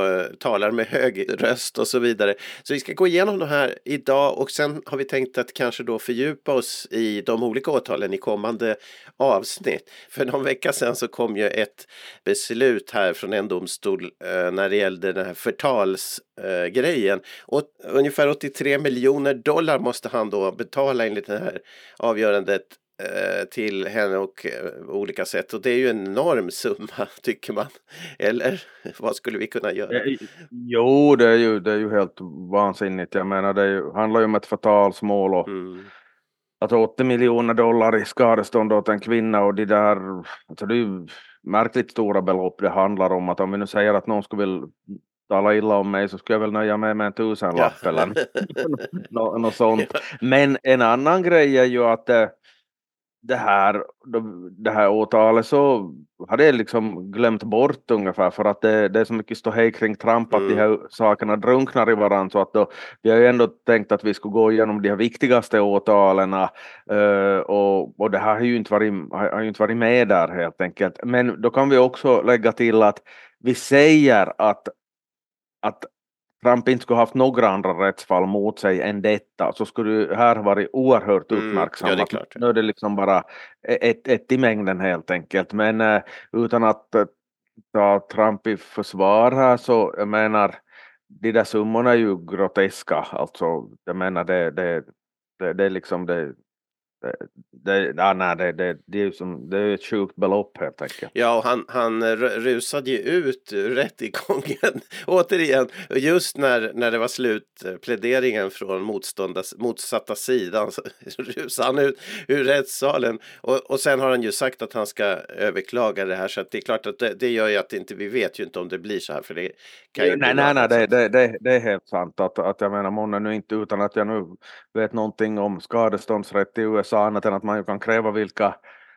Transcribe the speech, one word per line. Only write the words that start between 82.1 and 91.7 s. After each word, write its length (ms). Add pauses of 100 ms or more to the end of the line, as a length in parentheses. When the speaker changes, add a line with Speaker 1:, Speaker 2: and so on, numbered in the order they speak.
Speaker 2:
Nu 120
är 60
det 80
liksom 340
bara 280 (440)
ett, 400
ett 240
i 60
mängden 420
helt 320
enkelt. 420
Men, 280
eh, 200 (300)
utan 320
att, 320
eh, 100 (680)
ta 400
Trump 340
i 100
försvar 720
här, 260
så 400
jag 100
menar, 480 (680)
de 100
där 120
summorna 480